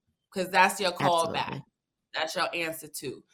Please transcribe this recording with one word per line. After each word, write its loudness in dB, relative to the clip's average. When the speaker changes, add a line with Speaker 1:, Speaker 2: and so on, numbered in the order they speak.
Speaker 1:
'cause -2
that's 4
your 2
call 2
Speaker 2:
Absolutely. -
Speaker 1:
back. -4
That's -4
your 0
answer -6
too. -10